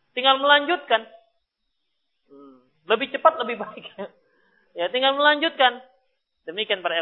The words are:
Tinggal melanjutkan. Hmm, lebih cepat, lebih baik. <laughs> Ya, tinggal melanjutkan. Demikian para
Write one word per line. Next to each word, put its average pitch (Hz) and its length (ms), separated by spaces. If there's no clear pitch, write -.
Tinggal 262 240
melanjutkan. 285 640
Hmm, 139 320
lebih 220 260
cepat, 214 300
lebih 226 180
baik. - 260
<laughs> - 260
Ya, 170 160
tinggal 269 240
melanjutkan. 285 640
Demikian 202 320
para 170 200